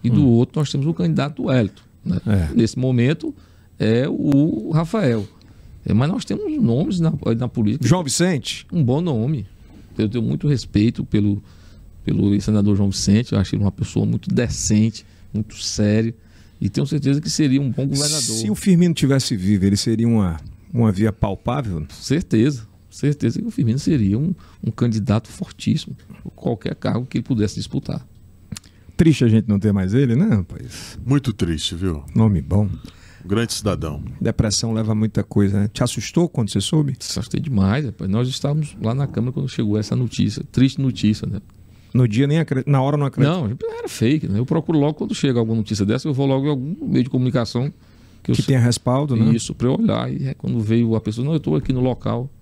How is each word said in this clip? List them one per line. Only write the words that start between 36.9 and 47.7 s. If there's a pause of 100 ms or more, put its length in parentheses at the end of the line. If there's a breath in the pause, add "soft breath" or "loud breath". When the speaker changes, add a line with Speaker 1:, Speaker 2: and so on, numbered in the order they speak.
Speaker 1:
Assustei
demais,
rapaz.
Nós
estávamos
lá
na
Câmara
quando
chegou
essa
notícia.
Triste
notícia,
né? (540 soft breath)
Speaker 2:
No
dia
nem
acre-,
na
hora
não
acredito.
Speaker 1:
Não, (320)
era
fake,
né?
Eu
procuro
logo
quando
chega
alguma
notícia
dessa,
eu
vou
logo
em
algum (100)
meio
de
comunicação (480 soft breath)